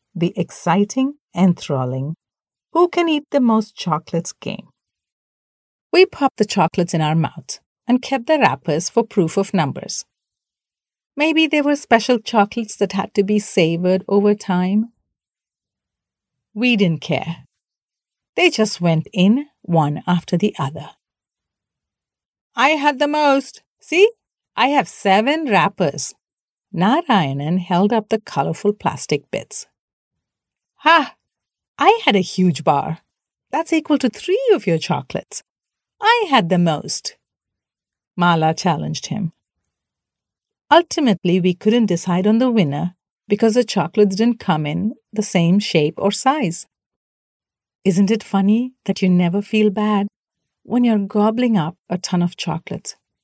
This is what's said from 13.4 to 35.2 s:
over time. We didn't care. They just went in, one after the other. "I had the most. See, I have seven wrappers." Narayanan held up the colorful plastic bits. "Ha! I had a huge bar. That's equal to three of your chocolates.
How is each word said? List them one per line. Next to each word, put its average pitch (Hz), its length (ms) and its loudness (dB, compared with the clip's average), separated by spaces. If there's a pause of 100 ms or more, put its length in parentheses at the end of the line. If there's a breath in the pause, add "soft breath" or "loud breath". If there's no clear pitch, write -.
over 202 260 2
time. 196 580 -2 (1600)
We 240 240 0
didn't 165 240 0
care. - 460 -6 (880)
They 339 160 2
just - 300 -2
went 165 320 0
in, 220 360 2 (140)
one 151 440 0
after 175 300 -2
the 202 220 -2
other. 143 320 -8 (1600)
"I 262 160 2
had 285 280 0
the 294 100 0
most. 294 540 0 (160)
See, 381 320 2 (460)
I 247 120 2
have 277 200 0
seven 254 600 0
wrappers." 165 680 0 (600)
Narayanan 175 840 0
held 190 320 2
up 220 160 -2
the 220 120 -2
colorful 165 520 -2
plastic 143 580 -6
bits. - 360 -10 (1200)
"Ha! 330 300 2 (640)
I 440 260 4
had 220 120 2
a 190 200 0
huge 185 280 0
bar. 147 380 -2 (480)
That's 320 220 -4
equal 311 260 0
to 247 120 0
three 480 420 -2
of 277 140 0
your 165 120 0
chocolates. - 640 -8 (580)